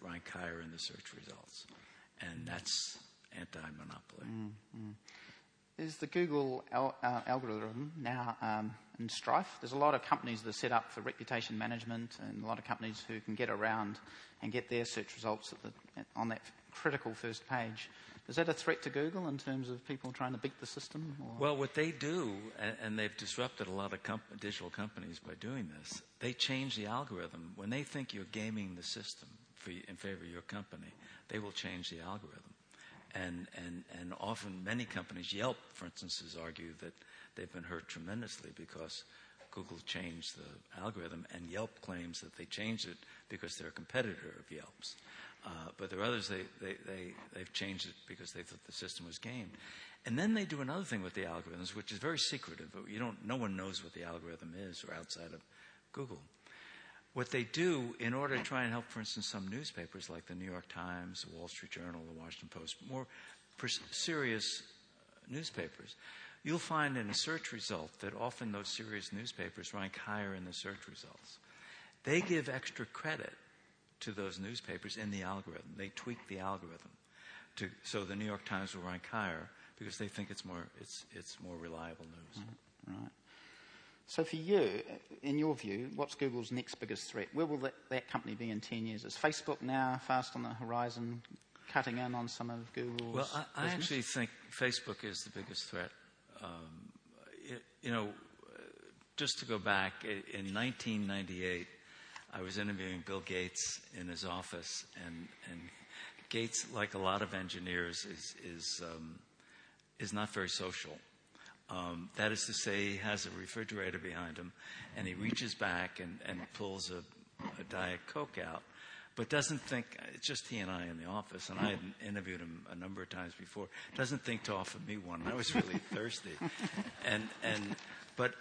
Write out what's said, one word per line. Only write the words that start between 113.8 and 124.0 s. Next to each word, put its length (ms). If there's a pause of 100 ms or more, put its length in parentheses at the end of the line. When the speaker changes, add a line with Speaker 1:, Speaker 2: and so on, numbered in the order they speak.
Speaker 1:
behind 400
him, 140 (440)
and 120
he 80
reaches 400
back 440
and, 240
and 160 (140)
pulls 380
a, 80 (600)
a 40
Diet 420
Coke 320
out, 240 (540)
but 140
doesn't 320
think, 240 (280)
it's 140
just 200
he 120
and 100
I 160
in 140
the 80
office, 420
and 100
I 120
had 80 (280)
interviewed 340
him 300
a 40
number 260
of 80
times 300
before, 280 (280)
doesn't 280